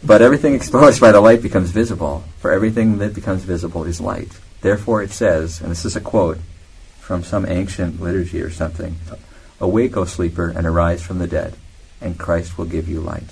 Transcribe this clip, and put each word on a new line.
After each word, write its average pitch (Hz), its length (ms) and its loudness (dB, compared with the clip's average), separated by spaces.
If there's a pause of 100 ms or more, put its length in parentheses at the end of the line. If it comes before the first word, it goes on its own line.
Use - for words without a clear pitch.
"But - 180 6
everything 143 340 6
exposed 123 460 4
by 113 120 10
the 104 100 10
light 113 180 8
becomes 90 300 -2
visible, 90 540 -4 (140)
for 78 140 -2
everything 110 460 2
that 101 160 -4
becomes 95 300 -6
visible 85 400 -6
is 85 180 -6
light. 98 300 -6 (280)
Therefore 104 420 0
it 98 100 -8
says," 82 500 0
and 85 80 -6
this 85 160 -6
is 110 100 -6
a - 40 -6
quote 82 380 0 (640)
from 90 240 -6
some 98 220 -4
ancient 87 560 -4
liturgy 85 400 -4
or 82 80 -6
something, 82 460 -8 (600)
"Awake, 110 380 0
O 92 80 -2
sleeper, 85 500 -4
and 85 120 -4
arise 85 340 0
from 92 180 -8
the 87 80 -4
dead, - 280 -6 (480)
and 85 160 -8
Christ 85 400 -4
will 98 80 -8
give 85 220 -6
you 82 120 -6
light." 78 320 -10